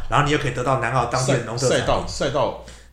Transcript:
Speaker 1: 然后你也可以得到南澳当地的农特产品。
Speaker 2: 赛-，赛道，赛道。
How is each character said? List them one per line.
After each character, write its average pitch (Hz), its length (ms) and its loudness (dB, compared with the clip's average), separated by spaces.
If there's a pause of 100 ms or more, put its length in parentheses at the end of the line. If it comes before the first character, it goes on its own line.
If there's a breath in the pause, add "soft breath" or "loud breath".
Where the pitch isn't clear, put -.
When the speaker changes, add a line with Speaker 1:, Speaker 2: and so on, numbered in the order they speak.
Speaker 1:
然 113 80 2
后 147 80 6
你 143 60 0
也 151 60 4
可 139 100 -2
以 127 40 -2
得 123 120 -4
到 131 160 2
南 117 140 -2
澳 120 140 2
当 127 180 -2
地 139 80 2
的 117 100 0
农 113 140 -6
特 131 100 0
产 135 120 4
品。 - 0 -
Speaker 2:
赛-， - 40 0
赛 - 20 -6
道， 92 220 0
赛 156 220 -2
道。 123 360 -2 (280 loud breath)